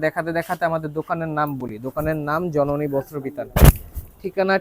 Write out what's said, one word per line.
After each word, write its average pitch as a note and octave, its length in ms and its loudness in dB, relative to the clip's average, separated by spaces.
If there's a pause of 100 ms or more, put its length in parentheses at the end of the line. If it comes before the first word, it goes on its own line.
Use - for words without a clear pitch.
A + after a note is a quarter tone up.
দেখাতে D#3+ 340 -4
দেখাতে F3 300 -4
আমাদের D#3+ 200 -4 (100)
দোকানের E3 400 -4
নাম D3 100 0 (120)
বলি। A#2 140 -8 (120)
দোকানের D#3 300 -2 (120)
নাম D#3 120 -2 (140)
জননী C#3+ 400 0
বস্ত্র C#3 200 -4 (100)
বিতান, B2 220 -8 (760)
ঠিকানা F#3+ 400 0